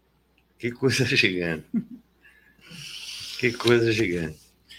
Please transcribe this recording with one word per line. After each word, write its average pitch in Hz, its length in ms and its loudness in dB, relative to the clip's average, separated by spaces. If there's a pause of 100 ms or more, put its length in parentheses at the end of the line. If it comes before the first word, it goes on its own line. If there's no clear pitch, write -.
(580)
Que 117 120 -4
coisa 127 340 2
<laughs> - 100 0
gigante. 90 520 2 (1700)
Que 123 140 2
coisa 117 400 4
gigante. 87 500 -2 (360)